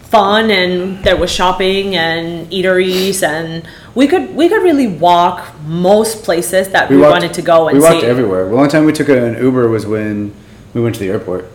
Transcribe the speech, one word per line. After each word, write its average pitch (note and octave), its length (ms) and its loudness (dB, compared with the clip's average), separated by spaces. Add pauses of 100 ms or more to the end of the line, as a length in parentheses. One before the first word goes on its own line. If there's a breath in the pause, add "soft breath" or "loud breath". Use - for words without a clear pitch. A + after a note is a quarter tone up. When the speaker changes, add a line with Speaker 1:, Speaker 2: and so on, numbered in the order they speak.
Speaker 1:
fun, G#3+ 500 2
and F3+ 520 -2
there F#3+ 140 4
was F3 140 -2
shopping F#3+ 640 -2
and E3 560 -4
eateries, F#3 720 0
and E3 440 -6 (280 loud breath)
we C4+ 120 2
could, D4+ 280 -2
we D4+ 120 2
could G4+ 160 0
really C#4+ 240 2
walk F3 640 0 (120)
most F#3 580 0
places F3+ 460 -2
that E3 200 -2
we C#3 60 4
Speaker 2:
We C#3+ 60 8
walked, D3 120 6
Speaker 1:
wanted E3+ 220 -2
to F3 60 -6
go E3 260 4
and D3 100 2
Speaker 2:
we D3 60 6
walked E3 180 4
Speaker 1:
see. A#2 60 -2
Speaker 2:
everywhere. G2+ 420 0
The A2 60 -2
only C#3+ 140 2
time D#3 160 2
we D3+ 80 2
took D3 160 -2
an A#2+ 320 0
Uber B2+ 280 2
was G#2+ 160 -2
when G#2 480 -6 (400 loud breath)
we A#2+ 80 -2
went A#2 140 -2
to - 60 -14
the F#2+ 80 -4
airport. F2+ 460 -6